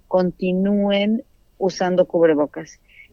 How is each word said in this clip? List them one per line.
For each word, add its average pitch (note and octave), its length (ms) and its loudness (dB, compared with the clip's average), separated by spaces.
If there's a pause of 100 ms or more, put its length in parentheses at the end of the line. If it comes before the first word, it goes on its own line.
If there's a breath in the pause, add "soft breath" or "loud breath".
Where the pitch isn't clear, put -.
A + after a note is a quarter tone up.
continúen G3+ 1160 0 (360)
usando F3+ 480 0
cubrebocas. D#3+ 720 0 (340 soft breath)